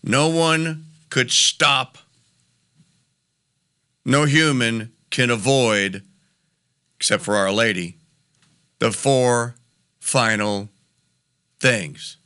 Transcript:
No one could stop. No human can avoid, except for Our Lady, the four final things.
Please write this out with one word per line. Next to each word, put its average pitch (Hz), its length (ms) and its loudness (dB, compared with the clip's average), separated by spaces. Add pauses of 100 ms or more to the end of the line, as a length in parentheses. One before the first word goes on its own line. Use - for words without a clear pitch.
No - 260 2
one 160 580 0 (240)
could 123 200 -2
stop. - 680 0 (2000)
No 143 200 2
human 127 680 0 (180)
can 127 180 0
avoid, 107 760 0 (920)
except - 260 -2
for 104 140 -2
Our 98 160 0
Lady, 98 440 -2 (840)
the - 140 0
four 123 640 0 (440)
final 104 680 -2 (920)
things. 101 640 -4